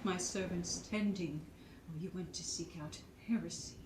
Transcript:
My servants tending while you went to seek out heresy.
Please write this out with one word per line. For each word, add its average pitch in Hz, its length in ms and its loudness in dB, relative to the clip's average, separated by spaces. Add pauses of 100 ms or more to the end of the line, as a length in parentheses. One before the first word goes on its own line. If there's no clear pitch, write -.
My 185 160 4
servants 180 720 2
tending 190 520 4 (460)
while 160 140 -4
you 185 120 0
went 180 200 -2
to - 100 -4
seek - 380 -2
out 151 160 -4 (300)
heresy. - 580 2